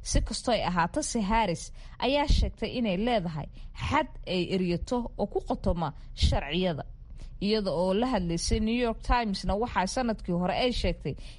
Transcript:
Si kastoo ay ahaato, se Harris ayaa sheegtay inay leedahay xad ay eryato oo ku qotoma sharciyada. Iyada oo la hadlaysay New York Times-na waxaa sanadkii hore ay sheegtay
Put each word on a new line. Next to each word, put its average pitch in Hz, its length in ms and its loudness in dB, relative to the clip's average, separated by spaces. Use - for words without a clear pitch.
Si - 200 0
kastoo - 320 -2
ay 196 100 2
ahaato, 180 400 2
se - 180 -2
Harris 202 420 2
ayaa 285 280 2
sheegtay - 500 4
inay 214 200 2
leedahay 185 500 0
xad 285 320 0
ay 180 140 0
eryato 185 420 0
oo 202 100 0
ku - 140 -2
qotoma 175 500 0
sharciyada. 170 680 2
Iyada 202 300 2
oo 180 220 2
la 233 140 2
hadlaysay 185 520 0
New 220 160 2
York 233 260 0
Times-na 208 540 2
waxaa 208 320 0
sanadkii 226 480 -2
hore 180 200 0
ay 247 160 2
sheegtay 170 440 -2